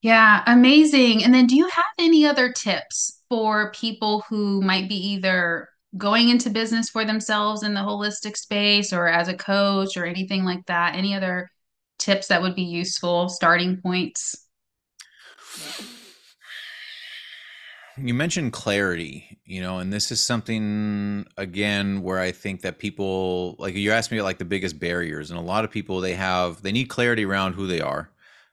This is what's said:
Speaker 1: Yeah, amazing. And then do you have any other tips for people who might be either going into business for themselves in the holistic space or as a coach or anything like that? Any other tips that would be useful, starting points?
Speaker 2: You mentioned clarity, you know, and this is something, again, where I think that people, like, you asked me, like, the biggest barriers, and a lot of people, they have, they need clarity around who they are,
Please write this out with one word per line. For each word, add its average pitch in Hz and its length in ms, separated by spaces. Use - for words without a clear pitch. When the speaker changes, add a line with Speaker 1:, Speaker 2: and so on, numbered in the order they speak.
Speaker 1:
Yeah, 220 460
amazing. 254 760
And 247 100
then 254 120
do 247 100
you 339 140
have 339 160
any 330 260
other 269 260
tips - 800
for 214 420
people 214 580
who 202 320
might 190 280
be 208 60
either 185 580
going 214 340
into 240 200
business 226 400
for 220 160
themselves 214 580
in 208 120
the 196 60
holistic 208 540
space 208 580
or 175 140
as 170 200
a 185 100
coach 196 580
or 175 100
anything 190 380
like 180 220
that? 170 300
Any 190 180
other 180 380
tips 196 280
that 175 140
would 185 140
be 190 80
useful, 175 680
starting 180 520
points? - 540
Speaker 2:
You 123 200
mentioned 156 380
clarity, 90 920
you 92 160
know, 92 160
and 92 160
this 104 180
is 113 80
something, 104 1080
again, 98 640
where 92 180
I 92 120
think 95 300
that 90 180
people, 95 800
like, 92 160
you 101 160
asked 113 200
me, 113 120
like, 95 160
the 92 60
biggest 90 340
barriers, 82 500
and 85 100
a 85 40
lot 98 200
of 107 60
people, 95 320
they 90 140
have, 90 480
they 95 80
need 123 140
clarity 120 380
around 95 300
who 98 140
they 87 140
are, 71 280